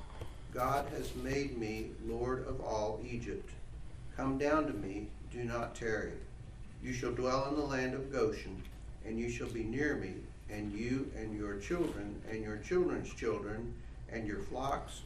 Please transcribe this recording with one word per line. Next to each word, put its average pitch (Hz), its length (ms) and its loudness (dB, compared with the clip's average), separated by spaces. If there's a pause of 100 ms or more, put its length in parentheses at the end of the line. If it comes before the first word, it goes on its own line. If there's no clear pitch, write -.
(540)
God 135 400 4
has 127 220 -2
made 131 420 0
me 110 340 -2 (140)
lord 123 420 2
of - 140 0
all 110 440 0
Egypt. 101 440 -2 (640)
Come 135 220 2
down 147 300 6
to 143 60 0
me, 104 360 -2 (200)
do 120 140 -2
not 117 320 0
tarry. 104 380 0 (680)
You 127 100 0
shall 123 200 0
dwell 127 360 4
in 143 60 2
the 147 80 4
land 127 320 2
of 139 160 -2
Goshen, 104 500 2 (440)
and 113 140 0
you 117 80 2
shall 120 200 -2
be 113 160 0
near 135 320 4
me, 98 180 -2 (380)
and 104 200 -2
you 120 440 2
and 110 200 -2
your 101 220 -2
children 104 720 0
and 110 140 -2
your 107 140 -2
children's 160 540 4
children, 110 600 0 (380)
and 110 160 -2
your 101 100 0
flocks, 131 680 0